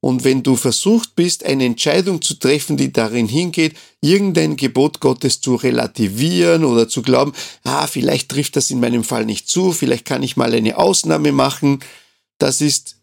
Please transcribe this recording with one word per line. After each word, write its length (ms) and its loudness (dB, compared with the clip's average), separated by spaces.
Und 240 0
wenn 180 2
du 140 2
versucht 580 0
bist, 300 -2
eine 180 0
Entscheidung 580 0
zu 120 -4
treffen, 420 0
die 160 0
darin 380 0
hingeht, 480 -2
irgendein 560 2
Gebot 420 0
Gottes 400 0
zu 160 0
relativieren 1080 0
oder 240 4
zu 140 -6
glauben, 280 2
ah, 240 -4
vielleicht 400 -2
trifft 300 -4
das 120 -2
in 120 -2
meinem 240 0
Fall 200 -2
nicht 220 -6
zu, 240 0
vielleicht 320 -2
kann 200 -4
ich 120 -6
mal 180 0
eine 240 0
Ausnahme 540 2
machen, 480 0
das 220 0
ist 440 -2